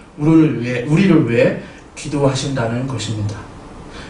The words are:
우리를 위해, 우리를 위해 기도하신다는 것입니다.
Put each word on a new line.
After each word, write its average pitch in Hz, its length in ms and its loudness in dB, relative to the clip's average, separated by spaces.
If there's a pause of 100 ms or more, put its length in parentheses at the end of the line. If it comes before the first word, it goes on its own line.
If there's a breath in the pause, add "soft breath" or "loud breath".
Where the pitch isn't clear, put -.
(180 loud breath)
우리를 147 440 4
위해, 123 220 -4
우리를 156 460 4
위해 143 280 2 (380 loud breath)
기도하신다는 131 920 -4
것입니다. 107 480 -6 (760 loud breath)